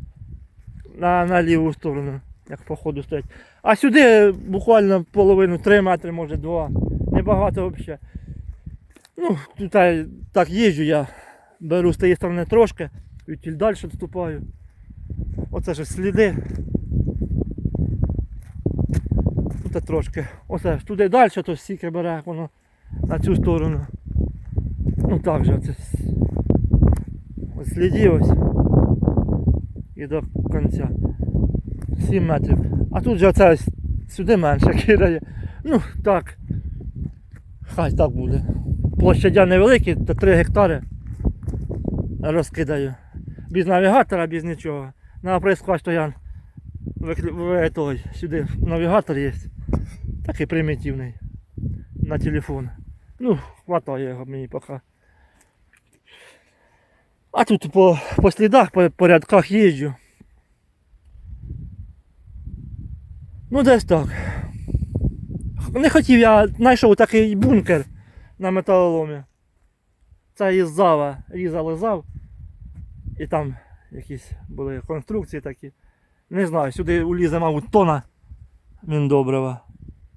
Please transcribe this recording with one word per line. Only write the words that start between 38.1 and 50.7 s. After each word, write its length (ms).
буде. 340
Площадя 460
невеликі, 500
то 180
три 220
гектари. 460
Розкидаю. 760
Без 180
навігатора, 600
без 160
нічого. 500
На 140
оприскувач 460
то 100
я 220
виклю-, 380
в-, 360
той, 340
сюди 320
навігатор 600
є. 160
Такий 200
примітивний. 720